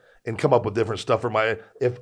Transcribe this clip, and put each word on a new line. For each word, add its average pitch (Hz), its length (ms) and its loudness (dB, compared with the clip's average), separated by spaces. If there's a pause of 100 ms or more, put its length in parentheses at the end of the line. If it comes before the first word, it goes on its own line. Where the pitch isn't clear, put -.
(240)
and 113 140 -6
come 143 160 2
up 117 100 4
with 101 100 -4
different 117 260 -2
stuff 113 200 0
for 120 100 -4
my, 110 280 0 (220)
if 123 220 0